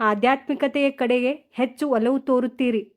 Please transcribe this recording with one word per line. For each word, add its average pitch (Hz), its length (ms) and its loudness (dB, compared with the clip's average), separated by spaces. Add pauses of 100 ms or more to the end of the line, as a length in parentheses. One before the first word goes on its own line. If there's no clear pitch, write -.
ಆಧ್ಯಾತ್ಮಿಕತೆಯ 269 880 0
ಕಡೆಗೆ 247 420 0
ಹೆಚ್ಚು 262 560 -6
ಒಲವು 247 300 2
ತೋರುತ್ತೀರಿ. 247 800 -2